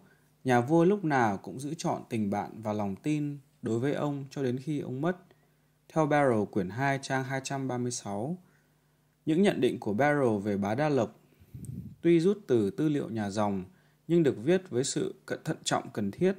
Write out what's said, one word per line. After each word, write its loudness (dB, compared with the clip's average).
nhà 6
vua 4
lúc 4
nào 2
cũng -12
giữ -8
trọn -4
tình -2
bạn -2
và -4
lòng -4
tin -4
đối -2
với 0
ông -4
cho -6
đến 0
khi -4
ông -6
mất. 0
Theo 2
Barrow 4
quyển -2
hai, -2
trang -4
hai -4
trăm -6
ba -4
mươi -2
sáu. -6
Những 2
nhận 2
định 2
của -2
Barrow 4
về -2
Bá 0
Đa 0
Lộc, 0
tuy 6
rút 2
từ 4
tư -2
liệu -2
nhà -4
dòng, -2
nhưng 4
được 4
viết 0
với 0
sự -4
cẩn -6
thận -4
trọng -2
cần -4
thiết, 0